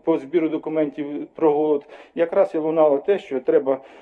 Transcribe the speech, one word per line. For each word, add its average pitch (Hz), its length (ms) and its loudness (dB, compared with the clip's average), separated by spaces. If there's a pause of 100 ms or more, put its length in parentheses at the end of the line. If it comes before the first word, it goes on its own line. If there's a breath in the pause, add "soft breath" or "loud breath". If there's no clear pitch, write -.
по 160 140 0
збіру 151 300 -2
документів 147 840 -6
про 156 180 2
голод 147 340 0 (280 loud breath)
якраз 190 400 0
і 160 40 -2
лунало 156 400 2
те, 196 200 0
що 131 220 -6
треба, 135 400 0 (220 loud breath)